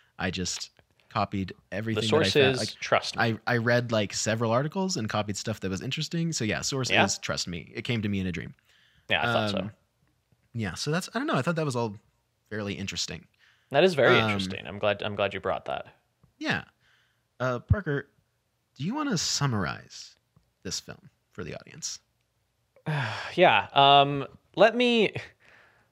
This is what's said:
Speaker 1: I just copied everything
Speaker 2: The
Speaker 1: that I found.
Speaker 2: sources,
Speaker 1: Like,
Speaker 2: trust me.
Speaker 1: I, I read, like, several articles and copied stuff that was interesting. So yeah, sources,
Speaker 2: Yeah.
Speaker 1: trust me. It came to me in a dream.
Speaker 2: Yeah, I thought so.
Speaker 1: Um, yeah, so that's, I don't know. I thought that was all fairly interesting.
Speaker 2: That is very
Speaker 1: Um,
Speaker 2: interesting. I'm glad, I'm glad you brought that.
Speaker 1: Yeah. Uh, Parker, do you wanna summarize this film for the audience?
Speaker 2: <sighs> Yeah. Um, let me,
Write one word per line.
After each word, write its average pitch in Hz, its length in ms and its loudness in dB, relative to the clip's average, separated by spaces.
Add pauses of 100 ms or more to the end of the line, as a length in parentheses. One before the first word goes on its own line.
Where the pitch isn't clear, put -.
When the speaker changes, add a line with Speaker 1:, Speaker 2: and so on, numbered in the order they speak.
(200)
Speaker 1:
I 92 100 -2
just 90 400 -6 (400)
copied 101 440 -2 (180)
everything 110 300 -2
Speaker 2:
The 113 60 -2
Speaker 1:
that 110 80 4
I - 40 4
found. 98 140 2
Speaker 2:
sources, 135 260 4
Speaker 1:
Like, - 220 -4
Speaker 2:
trust - 340 2
me. - 60 -2 (240)
Speaker 1:
I, 120 100 0
I - 20 2
read, 120 340 2
like, 107 220 0
several 113 380 0
articles 156 460 -2
and 110 120 -4
copied 104 280 -2
stuff - 240 -6
that 95 80 -4
was 92 120 -4
interesting. 160 520 -4
So - 100 -4
yeah, 92 180 -2
sources, 131 320 -2
Speaker 2:
Yeah. 151 140 6 (140)
Speaker 1:
trust - 260 -6
me. 85 260 -10
It 117 100 -8
came 117 180 -4
to 104 80 -2
me 98 100 -2
in 95 80 -2
a 90 40 -2
dream. 73 240 -10 (540)
Speaker 2:
Yeah, 85 120 2
I - 120 0
thought 110 180 0
so. 98 80 -2
Speaker 1:
Um, 104 120 -6 (800)
yeah, 107 200 -6
so - 180 -6
that's, 175 220 -4
I 233 60 -4
don't 294 80 -4
know. 311 80 0
I 135 60 2
thought 170 140 -4
that 160 100 -2
was 131 100 -4
all 117 200 -2 (540)
fairly 104 240 -6
interesting. 85 540 -8 (440)
Speaker 2:
That 143 120 6
is 185 120 4
very 123 240 6
Speaker 1:
Um, 110 100 2
Speaker 2:
interesting. 95 380 -4
I'm 98 120 -10
glad, 104 240 0
I'm 104 120 -4
glad 101 180 0
you 95 60 -8
brought 90 260 -4
that. 67 220 -6 (520)
Speaker 1:
Yeah. 226 240 -4 (760)
Uh, 123 200 -2
Parker, 151 500 -2 (680)
do 127 60 -8
you 196 120 -2
wanna 285 220 -2
summarize - 1000 -4 (480)
this 90 160 -8
film - 300 -18 (220)
for - 120 -12
the - 120 -12
audience? - 480 -14
Speaker 2:
<sighs> - 60 -20 (1300)
Yeah. 120 380 6
Um, 139 540 6 (280)
let 214 200 6
me, 240 380 2 (800)